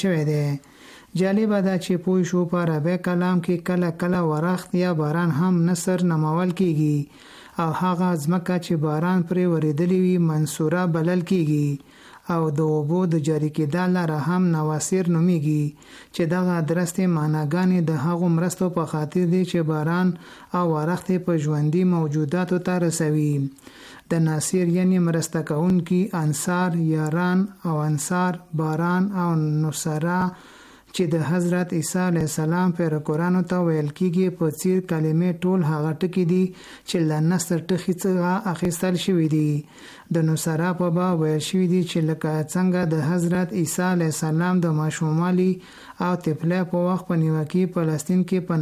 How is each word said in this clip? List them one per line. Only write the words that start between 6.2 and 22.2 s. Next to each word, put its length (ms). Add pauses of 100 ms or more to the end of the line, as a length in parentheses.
کیږي 380 (640)
او 60 (120)
هغه 280 (140)
ځمکه 420
چې 180
باران 460
پرې 240
ورېدلی 520
وي 120 (140)
منصوره 520 (120)
بلل 360
کیږي 380 (640)
او 240
د 20 (120)
اوبو 280 (120)
د 160
جاري 300
کېدا 260 (100)
لاره 320
هم 160 (140)
نواسیر 580
نومیږي، 500 (500)
چې 80 (120)
دغه 220 (140)
درستې 340 (120)
معناګانې 720
د 180
هغو 280
مرستو 420
په 160
خاطر 320 (100)
دي 160
چې 200
باران 400 (480)
او 60 (100)
ورښتې 420 (120)
په 40 (120)
ژوندي 400 (100)
موجوداتو 720